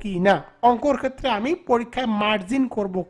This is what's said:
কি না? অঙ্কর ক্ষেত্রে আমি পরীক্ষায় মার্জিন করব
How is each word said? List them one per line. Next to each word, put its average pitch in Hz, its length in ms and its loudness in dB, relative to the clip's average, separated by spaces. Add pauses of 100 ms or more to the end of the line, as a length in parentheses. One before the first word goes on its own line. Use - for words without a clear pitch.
কি 190 200 -4
না? 185 220 4 (200)
অঙ্কর 247 340 4
ক্ষেত্রে 262 340 -4
আমি 233 240 -2
পরীক্ষায় 240 520 -2
মার্জিন 214 640 0
করব 185 420 -4